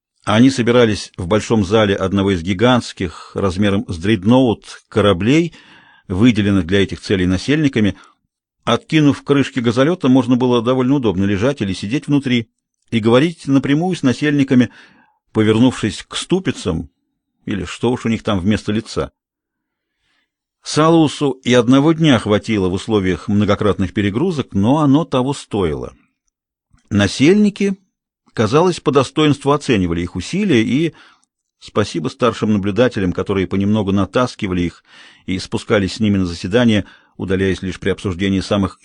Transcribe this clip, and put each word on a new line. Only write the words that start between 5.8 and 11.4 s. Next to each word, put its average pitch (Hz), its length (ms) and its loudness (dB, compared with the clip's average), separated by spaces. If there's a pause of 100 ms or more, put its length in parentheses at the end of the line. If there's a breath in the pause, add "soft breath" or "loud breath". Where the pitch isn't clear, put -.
выделенных 98 580 2
для 98 160 2
этих 87 180 -6
целей 92 260 -2
насельниками. 120 680 0 (680 loud breath)
Откинув 143 580 0
крышки 139 380 -2
газолёта, 131 480 0
можно 127 280 2
было 120 260 2
довольно 127 340 0
удобно 98 280 0
лежать 104 360 -2